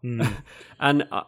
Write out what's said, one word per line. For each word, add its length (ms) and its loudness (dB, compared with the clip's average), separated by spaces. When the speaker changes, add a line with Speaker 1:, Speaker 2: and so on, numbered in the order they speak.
Speaker 1:
Hmm. 220 -2
Speaker 2:
<laughs> 300 -20
And 320 4
I, 160 -4